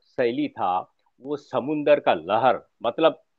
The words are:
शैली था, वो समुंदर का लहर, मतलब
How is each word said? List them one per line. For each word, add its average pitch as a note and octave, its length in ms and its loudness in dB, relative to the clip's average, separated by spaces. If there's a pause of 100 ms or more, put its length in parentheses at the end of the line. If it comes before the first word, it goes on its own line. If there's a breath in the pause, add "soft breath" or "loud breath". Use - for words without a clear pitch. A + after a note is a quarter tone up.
शैली C3 480 -4
था, F#2 440 -4 (280)
वो C#3+ 160 -10
समुंदर C#3+ 640 0
का B2 140 2
लहर, G2+ 540 0 (180)
मतलब D3 360 0 (160)